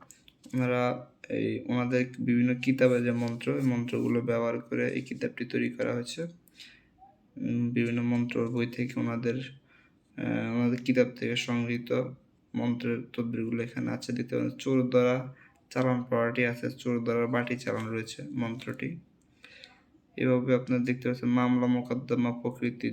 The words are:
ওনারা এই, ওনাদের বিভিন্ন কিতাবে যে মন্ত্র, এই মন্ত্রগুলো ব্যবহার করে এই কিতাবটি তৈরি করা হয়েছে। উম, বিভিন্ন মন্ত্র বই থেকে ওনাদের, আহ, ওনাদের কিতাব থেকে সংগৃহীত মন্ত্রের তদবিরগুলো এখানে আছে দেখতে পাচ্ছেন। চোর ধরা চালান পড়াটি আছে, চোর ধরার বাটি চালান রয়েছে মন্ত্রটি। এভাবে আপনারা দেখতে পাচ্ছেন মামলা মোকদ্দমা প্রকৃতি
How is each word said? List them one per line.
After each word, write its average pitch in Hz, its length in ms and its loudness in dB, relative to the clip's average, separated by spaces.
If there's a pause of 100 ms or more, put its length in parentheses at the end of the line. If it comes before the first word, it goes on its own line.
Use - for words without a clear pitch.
(460)
ওনারা 123 360 0 (460)
এই, 110 200 0 (180)
ওনাদের 123 360 2 (160)
বিভিন্ন 120 320 4 (100)
কিতাবে 131 420 6
যে 120 100 2
মন্ত্র, 117 340 -2 (120)
এই 135 100 2
মন্ত্রগুলো 120 540 2
ব্যবহার 117 380 0
করে 123 300 -2
এই 127 120 -4
কিতাবটি 123 420 -6
তৈরি 120 260 -2
করা 120 220 -4
হয়েছে। 120 280 -6 (1160)
উম, 120 360 0
বিভিন্ন 120 300 0
মন্ত্র 120 340 0 (140)
বই 120 200 0
থেকে 127 300 -4
ওনাদের, 117 360 -2 (840)
আহ, 113 320 -2
ওনাদের 120 320 2
কিতাব 123 320 4
থেকে 120 240 -4
সংগৃহীত 120 520 -2 (640)
মন্ত্রের 120 440 -2 (120)
তদবিরগুলো 117 520 -2
এখানে 120 280 -4
আছে 120 220 -6
দেখতে 123 220 -4
পাচ্ছেন। 120 260 -2
চোর 135 180 2 (120)
ধরা 123 260 6 (540)
চালান 127 340 2
পড়াটি 120 420 2
আছে, 120 200 -2 (120)
চোর 123 260 -2
ধরার 117 240 2
বাটি 123 300 0
চালান 113 280 -4
রয়েছে 113 340 -6 (140)
মন্ত্রটি। 120 540 -6 (1300)
এভাবে 127 380 2
আপনারা 123 300 2
দেখতে 123 220 -2
পাচ্ছেন 123 240 0
মামলা 123 380 4
মোকদ্দমা 123 680 0
প্রকৃতি 120 580 -4